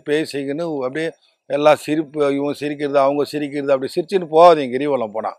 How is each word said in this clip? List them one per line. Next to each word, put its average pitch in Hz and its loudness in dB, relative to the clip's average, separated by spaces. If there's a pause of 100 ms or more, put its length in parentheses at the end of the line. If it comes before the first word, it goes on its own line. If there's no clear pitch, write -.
பேசிக்கின்னு, 151 -4
அப்படியே 143 -4 (340)
எல்லாம் 147 4
சிரிப்பு, 147 -2
இவங்க 143 -2
சிரிக்கிறது, 143 -4
அவங்க 139 2
சிரிக்கிறது, 143 -4
அப்படி 135 -2
சிரிச்சுன்னு 175 -2
போகாதீங்க 156 6
கிரிவலம் 131 -2
போனா. 104 -6